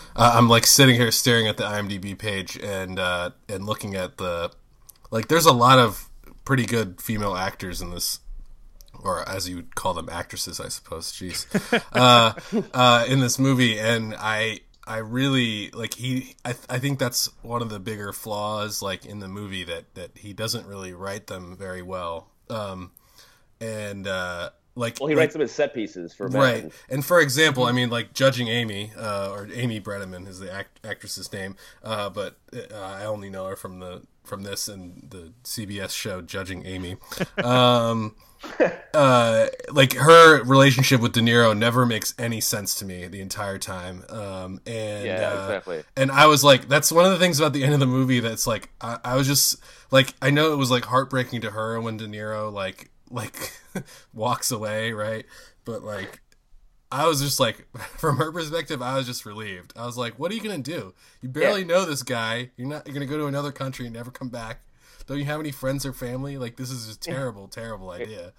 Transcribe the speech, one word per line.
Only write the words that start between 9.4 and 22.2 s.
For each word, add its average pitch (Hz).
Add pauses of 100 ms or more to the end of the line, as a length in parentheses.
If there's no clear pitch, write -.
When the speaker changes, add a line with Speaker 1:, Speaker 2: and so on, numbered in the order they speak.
Speaker 1:
you 90
would -
call 92
them, 82
actresses, 85
I 87
suppose. -
Jeez. - (420)
Speaker 2:
<laughs> -
Speaker 1:
Uh, 120 (400)
uh, 120
in 135
this 123
movie, 127
and 110
I, 107 (260)
I 110
really, 117
like, 113
he, 127 (100)
I, 127 (140)
I 127
think 139
that's 123 (120)
one 117
of 113
the 107
bigger 101
flaws, 104
like, 95
in 104
the 98
movie, 98
that, -
that 92
he 101
doesn't 110
really 95
write 98
them 92
very 92
well. 87 (200)